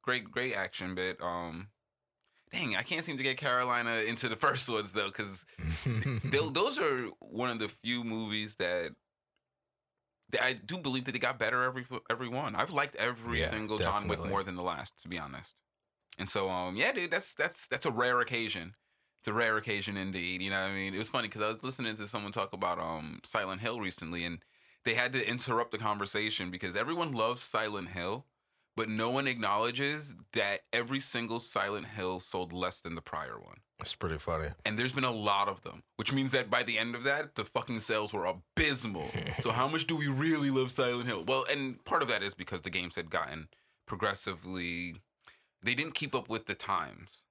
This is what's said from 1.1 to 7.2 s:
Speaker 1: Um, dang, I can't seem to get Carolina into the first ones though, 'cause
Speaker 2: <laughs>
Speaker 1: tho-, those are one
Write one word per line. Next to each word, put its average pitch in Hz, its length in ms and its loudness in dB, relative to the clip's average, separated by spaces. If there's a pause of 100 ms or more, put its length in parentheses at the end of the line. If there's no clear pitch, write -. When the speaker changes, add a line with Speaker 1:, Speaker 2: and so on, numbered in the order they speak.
Speaker 1:
Um, 87 460 -2 (840)
dang, 120 240 0
I 95 60 2
can't 160 240 -2
seem 151 120 -4
to 120 60 -4
get 131 140 2
Carolina 123 600 2 (100)
into 117 200 0
the 110 80 0
first 131 320 4
ones 107 240 0
though, 98 200 0
'cause 98 340 -6 (140)
Speaker 2:
<laughs> 80 260 -2
Speaker 1:
tho-, 135 640 2
those 208 300 2
are 135 260 2 (140)
one 117 320 -2